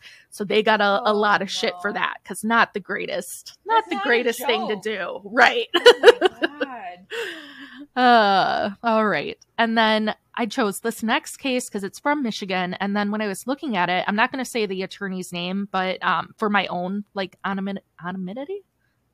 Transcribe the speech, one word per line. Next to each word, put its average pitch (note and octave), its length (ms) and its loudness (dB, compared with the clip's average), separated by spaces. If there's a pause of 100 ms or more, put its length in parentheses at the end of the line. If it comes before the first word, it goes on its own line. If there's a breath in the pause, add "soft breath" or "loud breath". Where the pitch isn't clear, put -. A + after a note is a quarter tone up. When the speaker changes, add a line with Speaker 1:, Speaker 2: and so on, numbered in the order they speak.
(280 loud breath)
Speaker 1:
So - 160 -10
they G3+ 180 2
got G#3+ 200 4
a, G3+ 200 4
a - 40 -
Speaker 2:
Oh, G#3+ 80 4
Speaker 1:
lot G#3 260 4
of G3 100 -6
shit - 300 -2
for G3+ 100 -2
Speaker 2:
no. F#3+ 40 -4
Speaker 1:
that, F3+ 300 -2
'cause G3+ 200 -10
not A3+ 300 2
the G3+ 60 -6
greatest, - 840 -8
not A4 120 0
Speaker 2:
That's G#4+ 120 0
Speaker 1:
the F4+ 80 -6
Speaker 2:
not G4 80 -6
a - 40 -2
Speaker 1:
greatest A#3+ 360 0
thing G#3+ 240 -2
to G#3+ 60 -2
Speaker 2:
joke. F#3 80 -8
Speaker 1:
do. G3 420 -6
Right. A#3 500 2
Speaker 2:
Oh A4+ 260 8
my - 460 6
God. A#3 680 -10
Speaker 1:
<laughs> A4+ 40 -8 (800 loud breath)
Uh, G#3 760 4 (140)
all A3 220 4
right. D3+ 300 -2 (220)
And A3+ 180 0
then G#3+ 380 2 (200)
I A#3 120 -2
chose G#3 340 -2
this A3+ 220 -6
next B3 360 -2
case B3+ 300 -4
'cause G3 140 -8
it's - 160 -10
from D4 240 0
Michigan. F#3 520 -4
And G3+ 220 -4
then G3+ 140 -2
when G#3+ 100 -4
I G#3+ 60 -4
was F#3+ 200 -8
looking C4 300 -4
at F3 120 2
it, F3+ 180 0
I'm G3 80 -2
not A3+ 160 0
gonna C4 140 -6
say A3+ 220 -4
the F#3 160 -6
attorney's F#3 500 -8
name, F#3 400 -4
but, F#3 320 -4
um, F3 320 -2
for G#3+ 140 0
my G3+ 160 2
own, F3+ 380 -6 (100)
like, F#3+ 300 -6
anonymit-, G3 380 -6 (200)
anonymity? G3+ 640 -8 (500)